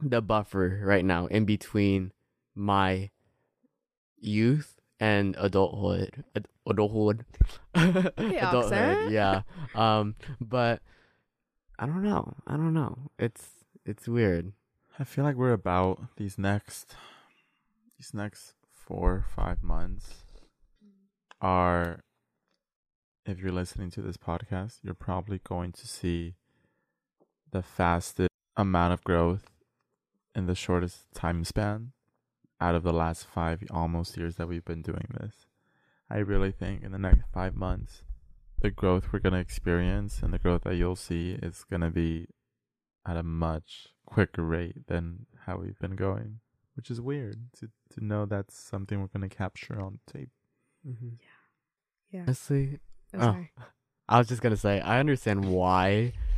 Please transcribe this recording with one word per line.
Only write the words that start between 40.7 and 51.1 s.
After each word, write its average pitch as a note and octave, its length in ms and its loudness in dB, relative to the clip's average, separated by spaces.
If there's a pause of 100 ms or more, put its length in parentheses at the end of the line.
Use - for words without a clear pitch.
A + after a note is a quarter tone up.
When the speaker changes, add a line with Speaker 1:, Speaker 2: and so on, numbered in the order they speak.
Speaker 3:
you'll F2 220 0
see F2 460 -4
is E2 280 -10
gonna E2+ 200 0
be E2 360 -2 (800)
at F2 100 -4
a E2 60 -4
much E2 640 -4 (180)
quicker - 360 0
rate E2 460 -4
than E2+ 380 -4 (200)
how F#2 120 -6
we've F#2+ 200 -10
been F#2+ 180 -8
going, G#2+ 440 -6 (340)
which - 160 -12
is A#2 100 -6
weird A#2+ 380 -8 (220)
to, A2+ 80 -14 (260)
to - 100 -10
know G#2 220 -2
that's G2+ 320 -6
something G2 420 -6
we're G2 80 -4
gonna G2 200 -6
capture - 520 -8
on G2 180 -10 (120)
tape. C3+ 200 -14 (560)
Speaker 1:
Mm-hmm. A#2+ 240 -12